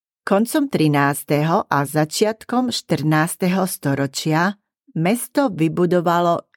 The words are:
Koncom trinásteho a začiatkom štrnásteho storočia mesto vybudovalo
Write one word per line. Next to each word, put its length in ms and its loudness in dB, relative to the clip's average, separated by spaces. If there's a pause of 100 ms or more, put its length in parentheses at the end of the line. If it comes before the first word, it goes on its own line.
(280)
Koncom 400 0
trinásteho 960 0
a 240 -2
začiatkom 880 -2
štrnásteho 960 0
storočia 880 -2 (400)
mesto 480 0
vybudovalo 960 0 (120)